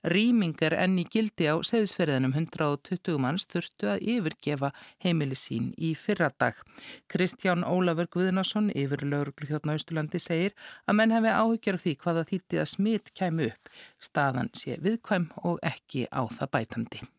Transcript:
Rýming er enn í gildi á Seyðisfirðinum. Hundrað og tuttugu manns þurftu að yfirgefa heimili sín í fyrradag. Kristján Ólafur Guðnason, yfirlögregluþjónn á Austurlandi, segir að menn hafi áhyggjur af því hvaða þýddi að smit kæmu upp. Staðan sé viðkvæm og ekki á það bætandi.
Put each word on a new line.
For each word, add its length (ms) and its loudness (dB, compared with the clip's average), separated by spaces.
Rýming 640 2
er 160 2
enn 160 2
í 80 0
gildi 400 0
á 160 4
Seyðisfirðinum. 720 2
Hundrað 400 0
og 140 -6
tuttugu 340 -2
manns 240 0
þurftu 460 -4
að 100 -2
yfirgefa 560 -2
heimili 340 0
sín 400 -2
í 160 0
fyrradag. 640 0
Kristján 560 0
Ólafur 560 2
Guðnason, 560 2
yfirlögregluþjónn 960 -2
á 80 0
Austurlandi, 400 -4
segir 400 0
að 80 4
menn 160 6
hafi 160 4
áhyggjur 480 2
af 80 -6
því 160 0
hvaða 300 0
þýddi 320 -2
að 100 2
smit 400 0
kæmu 380 0
upp. 240 -20
Staðan 560 0
sé 240 -4
viðkvæm 480 0
og 160 -2
ekki 480 -6
á 160 -2
það 320 -4
bætandi. 600 -6